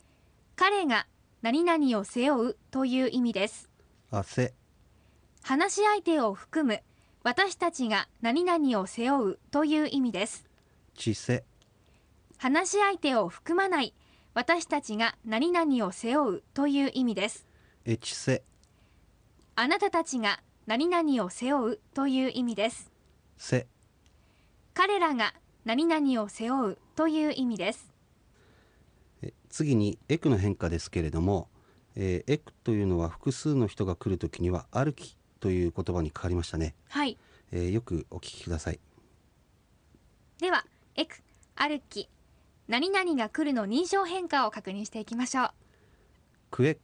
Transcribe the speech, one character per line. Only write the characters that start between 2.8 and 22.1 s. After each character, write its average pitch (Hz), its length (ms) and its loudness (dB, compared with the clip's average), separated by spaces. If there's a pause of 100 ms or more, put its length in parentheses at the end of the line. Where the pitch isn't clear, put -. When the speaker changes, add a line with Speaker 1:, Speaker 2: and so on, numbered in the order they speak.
Speaker 1:
い 254 180 2
う 254 60 2
意 254 120 0
味 233 120 2
で 196 140 0
す。 - 220 -14 (400)
Speaker 2:
あ 101 140 -2
せ。 - 320 -2 (880)
Speaker 1:
話 330 300 0
し 392 120 0
相 415 160 4
手 320 180 2
を 214 140 2
含 - 300 -4
む 220 180 0 (400)
私 359 320 2
た 339 180 0
ち 254 160 -4
が 208 200 0 (140)
何 240 220 2
々 302 360 2
を 190 80 -2
背 240 240 -2
負 240 220 2
う - 60 -16 (120)
と 294 140 2
い 302 180 2
う 294 40 0
意 269 140 0
味 240 100 0
で 196 140 -2
す。 - 200 -10 (500)
Speaker 2:
ち - 200 -2
せ。 - 280 -2 (920)
Speaker 1:
話 302 340 0
し 403 80 2
相 403 180 2
手 269 180 0
を 202 140 2
含 - 260 -4
ま 392 120 2
な 330 140 0
い - 120 -4 (400)
私 330 320 2
た 294 160 -2
ち 214 140 -8
が 226 300 0
何 233 260 0
々 285 340 2
を 185 60 -2
背 240 260 -2
負 240 200 0
う - 60 -14 (100)
と 277 140 0
い 277 200 2
う - 60 -4
意 262 100 0
味 226 120 0
で 196 140 -2
す。 - 160 -16 (400)
Speaker 2:
え 113 120 0
ち - 180 -8
せ。 - 280 -2 (1120)
Speaker 1:
あ 233 120 2
な 359 120 4
た 403 120 2
た 330 120 2
ち 254 160 -6
が 208 220 0 (240)
何 240 220 0
々 311 360 2
を 180 60 -4
背 254 240 -4
負 240 200 0
う - 60 -10 (140)
と 277 140 0
い 262 200 2